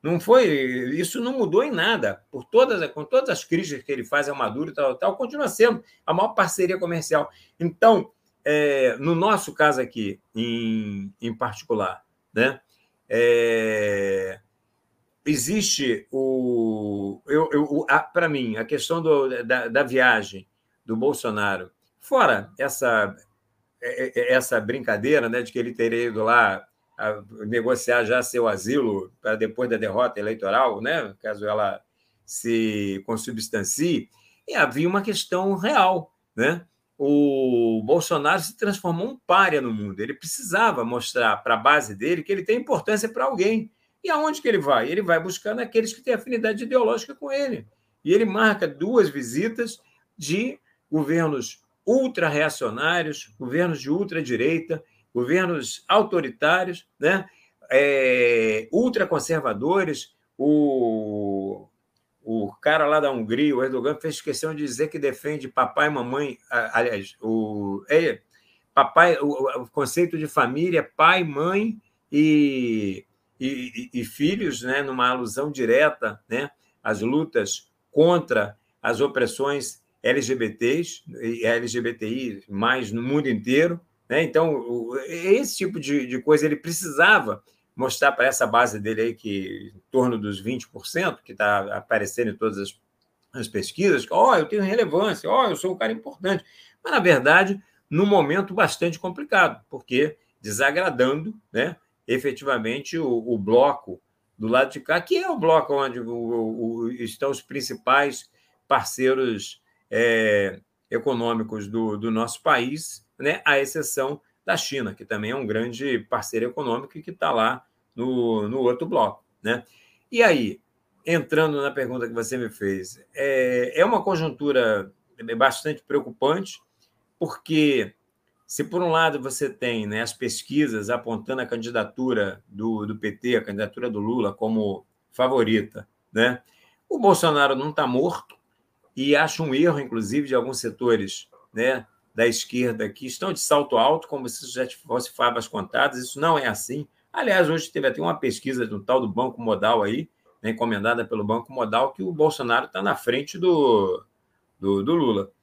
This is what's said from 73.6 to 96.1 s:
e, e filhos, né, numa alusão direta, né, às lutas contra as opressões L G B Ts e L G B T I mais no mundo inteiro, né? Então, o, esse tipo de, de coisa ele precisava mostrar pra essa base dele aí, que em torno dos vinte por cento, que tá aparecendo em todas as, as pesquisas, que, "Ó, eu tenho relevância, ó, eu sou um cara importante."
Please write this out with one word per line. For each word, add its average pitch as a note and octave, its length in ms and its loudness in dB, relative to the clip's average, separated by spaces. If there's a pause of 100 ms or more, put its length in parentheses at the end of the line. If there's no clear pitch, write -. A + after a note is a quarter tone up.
e, B2 60 -2
e A2+ 40 -4
filhos, D3+ 560 -4
né, C3 220 -2
numa B2+ 260 0
alusão B2+ 420 -2
direta, B2 800 2
né, C3 220 -4 (340)
às G#2+ 160 -2
lutas B2 720 -2 (180)
contra C#3+ 680 2 (240)
as A2+ 180 0
opressões C3+ 800 -2 (200)
L C3 180 2
G B2 140 -2
B A2+ 160 -2
Ts C#3+ 540 -2 (180)
e A#2 240 -4
L A#2 200 2
G A#2 140 -4
B A#2 140 -4
T G#2+ 120 -8
I A2+ 400 -6
mais A2 460 -2
no A#2 100 -4
mundo C3+ 280 0
inteiro, C3+ 500 0 (260)
né? C#3+ 160 0
Então, D#3+ 320 2
o, A#2+ 520 -6
esse F#3+ 500 2
tipo F#3+ 240 -4
de, C#3 260 0
de B2+ 140 -6
coisa D3+ 240 4
ele D3+ 120 2
precisava E3 880 2 (320)
mostrar C3 360 2
pra B2 160 2
essa C3 180 2
base A2+ 360 2
dele G#2+ 200 -2
aí, A#2 140 0
que G2 580 -8
em G2 160 -20
torno B2 300 2
dos G2+ 220 -4
vinte A#2 280 -6
por - 160 -18
cento, - 380 -4
que - 100 -20
tá G2+ 440 0
aparecendo G#2 560 -2
em F#2+ 40 -10
todas G#2+ 220 -2
as, - 220 -10 (520)
as A#2+ 140 -8
pesquisas, D3 580 -2
que, - 80 -10
"Ó, B3 240 6
eu D#3 100 2
tenho G#3 160 -2
relevância, F#3+ 680 0
ó, A#3 180 4
eu E3+ 60 0
sou F#3 200 -4
um F#3 40 -14
cara A3 140 -2
importante." G#3 520 -4 (380)